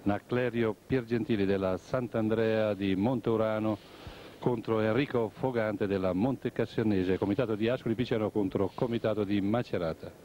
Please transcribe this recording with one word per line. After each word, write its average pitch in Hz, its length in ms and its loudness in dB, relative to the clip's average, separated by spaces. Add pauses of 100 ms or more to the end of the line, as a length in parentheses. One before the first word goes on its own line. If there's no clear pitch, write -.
Naclerio 113 720 0 (100)
Piergentili 113 580 0
della 95 320 2
Sant'Andrea 110 960 0
di 95 200 0
Monteurano 110 840 0 (600)
contro 113 420 0
Enrico 113 480 0
Fogante 110 600 -2
della 92 240 0
Montecassernese, 107 1040 0
comitato 107 380 0
di 110 120 0
Ascoli 120 280 -2
Piceno 117 340 0
contro 98 420 0
comitato 110 520 0
di 101 160 2
Macerata. 95 720 -2 (120)